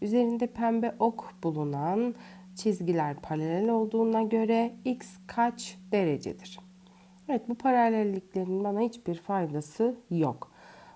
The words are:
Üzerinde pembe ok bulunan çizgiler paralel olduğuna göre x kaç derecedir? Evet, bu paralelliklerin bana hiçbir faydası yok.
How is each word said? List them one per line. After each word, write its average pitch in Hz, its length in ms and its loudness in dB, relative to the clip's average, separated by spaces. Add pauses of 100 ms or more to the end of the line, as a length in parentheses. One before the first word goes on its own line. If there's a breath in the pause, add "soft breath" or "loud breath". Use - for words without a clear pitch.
Üzerinde 233 440 2
pembe 233 520 0
ok 226 440 0
bulunan 160 720 -2 (420 loud breath)
çizgiler 170 600 0
paralel 165 520 0
olduğuna 226 540 2
göre 226 520 2 (100)
x - 320 -4 (100)
kaç - 520 -2 (140)
derecedir? 170 640 0 (720 loud breath)
Evet, 247 200 -2
bu 240 60 -4
paralelliklerin 208 1120 2
bana 202 160 0
hiçbir 233 340 -2
faydası 180 840 -2 (140)
yok. 156 420 0 (440 loud breath)